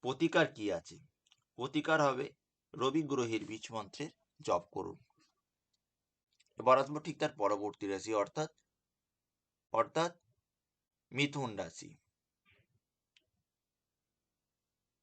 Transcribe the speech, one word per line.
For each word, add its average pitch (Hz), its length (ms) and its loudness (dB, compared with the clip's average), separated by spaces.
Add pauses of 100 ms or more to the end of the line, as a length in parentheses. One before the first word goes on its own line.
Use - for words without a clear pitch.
প্রতিকার 156 520 4
কি 101 180 -2
আছে? 85 260 -4 (580)
প্রতিকার 151 460 2
হবে 139 320 2 (420)
রবি 135 260 2
গ্রহের 120 440 0
বীজ 110 260 -10
মন্ত্রের 110 380 -8 (320)
জপ 90 300 0
করুন। 92 260 -8 (1600)
এবার 131 200 6
আসবো 147 200 -2
ঠিক 151 200 -10
তার 151 100 0
পরবর্তী 101 580 -2
রাশি, 98 260 -4
অর্থাৎ, 104 360 0 (1200)
অর্থাৎ 160 460 0 (960)
মিথুন 135 440 -2
রাশি। - 420 -10 (3000)